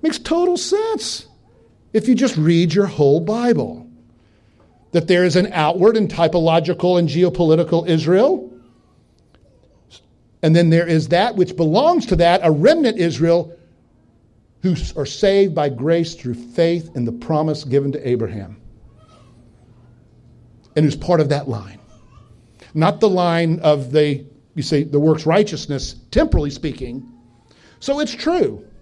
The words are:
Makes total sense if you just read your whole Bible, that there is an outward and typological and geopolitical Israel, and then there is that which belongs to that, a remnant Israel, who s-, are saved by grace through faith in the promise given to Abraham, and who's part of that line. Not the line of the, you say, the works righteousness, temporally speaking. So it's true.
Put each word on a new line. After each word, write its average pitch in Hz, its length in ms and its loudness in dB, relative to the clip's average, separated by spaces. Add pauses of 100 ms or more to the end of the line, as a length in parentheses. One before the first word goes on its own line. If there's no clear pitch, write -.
Makes 320 160 -4
total 349 400 -2
sense - 680 -4 (640)
if 214 140 0
you 254 60 6
just 233 220 0
read 165 380 2
your 202 100 2
whole 151 360 2
Bible, 214 680 -4 (1000)
that 165 180 -2
there 180 160 4
is 170 120 0
an 190 180 2
outward 180 420 2
and 208 140 0
typological 170 880 0
and 170 100 2
geopolitical 170 800 2
Israel, 185 640 2 (1900)
and 160 120 4
then 170 140 4
there 165 180 4
is 165 220 0
that 202 280 0
which 180 200 -2
belongs 240 480 2
to 185 120 0
that, 170 280 2
a 165 60 4
remnant 226 480 2
Israel, 165 580 0 (1040)
who 185 120 0
s-, - 220 -6
are 143 120 -6
saved 196 480 0
by 147 160 0
grace 160 440 -2
through 123 200 -8
faith 170 600 -4
in 120 120 -4
the 117 60 -4
promise 156 520 -4
given 139 280 -2
to 143 140 -8
Abraham, 110 540 -6 (2250)
and 156 80 2
who's 143 120 0
part 175 240 0
of 143 100 0
that 143 180 -4
line. 110 300 -10 (960)
Not 160 260 0
the 220 100 4
line 170 500 0
of 143 320 0
the, 147 320 0 (300)
you 147 80 -6
say, 147 200 0
the 143 160 -2
works 156 280 2
righteousness, 160 680 -2 (160)
temporally 247 380 0
speaking. 135 580 -10 (720)
So 277 200 -4
it's - 140 -4
true. 320 500 -4 (180)